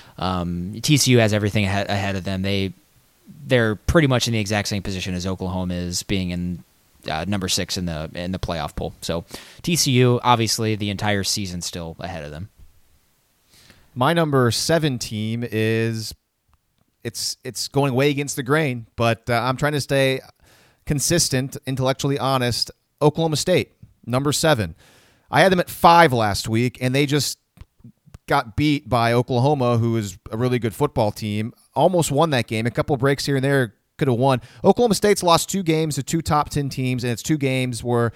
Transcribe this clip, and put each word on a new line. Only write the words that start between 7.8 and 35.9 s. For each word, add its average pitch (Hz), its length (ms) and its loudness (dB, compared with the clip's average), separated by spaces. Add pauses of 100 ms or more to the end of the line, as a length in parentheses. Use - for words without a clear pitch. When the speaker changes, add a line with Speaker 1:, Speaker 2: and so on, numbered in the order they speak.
Speaker 1:
the, 80 280 -6
in 90 160 -6
the 92 80 -4
playoff 78 380 -6
pool. - 240 -8
So 82 240 -6 (380)
T 175 120 -2
C 147 180 2
U, 123 300 6
obviously, 113 540 2
the 104 140 -4
entire 101 340 -2
season 90 380 -6
still 82 360 -10
ahead 85 240 -10
of 76 80 -12
them. 82 180 -12 (1500)
Speaker 2:
My 131 180 2
number 139 400 4
seven 156 480 0
team 113 500 -4
is, 113 640 -2 (880)
it's, - 400 -8
it's - 240 -8
going 139 280 0
way 139 160 4
against 143 260 -4
the 143 80 -4
grain, 127 500 -2
but, 117 340 0
uh, 120 60 0
I'm 127 220 0
trying 147 160 0
to 147 80 -2
stay 135 400 0 (640)
consistent, 139 720 0 (100)
intellectually 135 520 -2
honest. 123 520 0 (320)
Oklahoma 156 340 2
State, 160 360 0 (340)
number 135 260 0
seven. 113 440 0 (540)
I 143 100 4
had 185 100 6
them 180 100 4
at - 80 -4
five 170 440 6
last 107 360 0
week, 113 320 0
and 127 140 0
they 143 100 2
just 139 340 -2 (880)
got 135 300 -2
beat 151 320 0
by 117 240 2
Oklahoma, 123 640 2
who 113 220 0
is 101 200 -6 (120)
a 110 60 -6
really 123 220 0
good 107 160 -4
football 127 380 0
team. 107 400 -6 (220)
Almost 165 360 2
won 151 200 2
that 123 160 0
game. 113 200 -2
A 117 40 -2
couple - 260 -2
breaks 135 300 0
here 143 100 0
and 131 80 0
there 135 300 0 (240)
could 143 100 0
have 127 80 2
won. 131 240 2 (240)
Oklahoma 214 300 4
State's 208 280 2
lost 165 280 4
two 196 120 -4
games 160 340 0